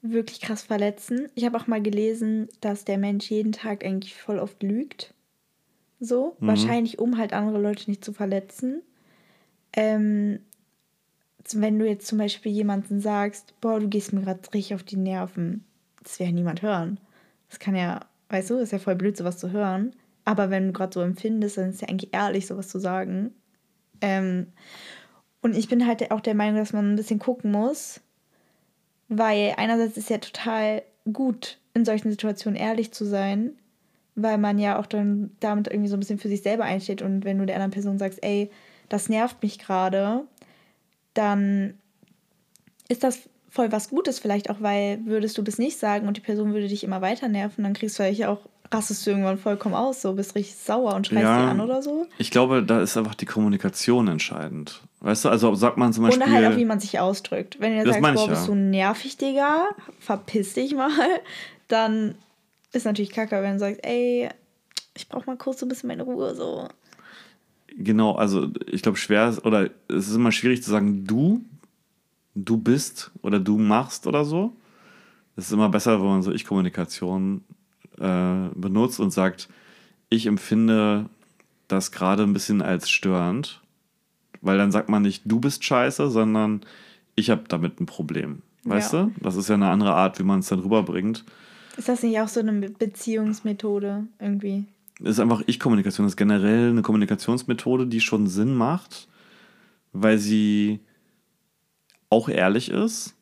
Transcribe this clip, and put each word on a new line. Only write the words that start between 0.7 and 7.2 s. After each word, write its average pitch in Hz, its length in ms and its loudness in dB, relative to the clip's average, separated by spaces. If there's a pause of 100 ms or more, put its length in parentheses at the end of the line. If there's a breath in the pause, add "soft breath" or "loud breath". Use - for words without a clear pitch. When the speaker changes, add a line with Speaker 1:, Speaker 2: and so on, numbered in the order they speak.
Speaker 1:
Ich 240 100 -4
habe 240 120 -2
auch 226 100 -6
mal 220 140 0
gelesen, 220 680 -2 (100)
dass 202 260 -4
der 196 120 -2
Mensch 202 340 -2
jeden 214 200 0
Tag 214 320 -6
eigentlich 190 320 -6
voll - 240 -6
oft - 220 -8
lügt. 220 520 -6 (880)
So, 247 400 -2
Speaker 2:
Mhm. 214 80 0
Speaker 1:
wahrscheinlich, 226 520 2
um 240 180 0
halt 220 160 -2